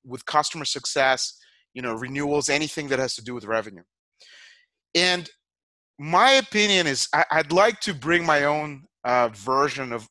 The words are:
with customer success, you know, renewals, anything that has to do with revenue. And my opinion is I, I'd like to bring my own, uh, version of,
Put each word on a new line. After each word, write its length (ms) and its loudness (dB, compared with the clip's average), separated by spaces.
with 200 -14
customer 400 -2
success, 720 -2
you 80 -12
know, 120 -4
renewals, 560 -2
anything 400 -2
that 100 0
has 160 -4
to 80 -14
do 100 -12
with 120 -12
revenue. 380 -4
And 340 0
my 320 4
opinion 560 2
is 260 -2
I, 180 2
I'd 200 0
like 300 4
to 120 -4
bring 320 0
my 200 4
own, 380 -2
uh, 260 2
version 640 -2
of, 180 -10